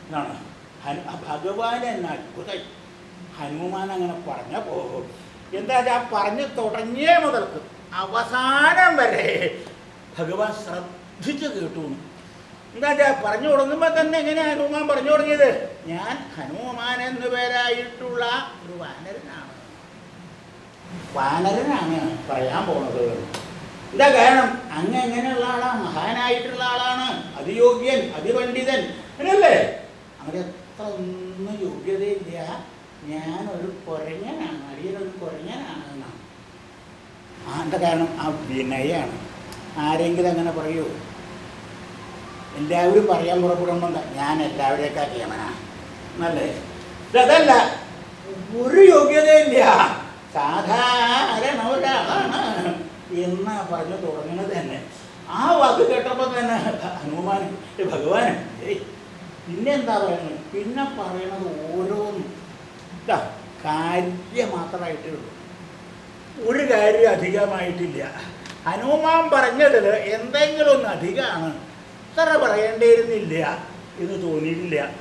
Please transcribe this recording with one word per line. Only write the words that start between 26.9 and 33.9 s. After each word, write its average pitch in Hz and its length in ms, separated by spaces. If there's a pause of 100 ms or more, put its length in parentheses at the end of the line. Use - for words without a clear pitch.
അതിയോഗ്യൻ, 233 640 (160)
അതിപണ്ഡിതൻ, 247 640 (320)
അങ്ങനെയല്ലേ? 370 420 (680)
അവരെത്ര 180 580 (160)
ഒന്നും 185 580 (120)
യോഗ്യതയില്ല. 190 680 (760)
"ഞാനൊരു 175 580 (160)
കുരങ്ങനാണ്, 180 760 (100)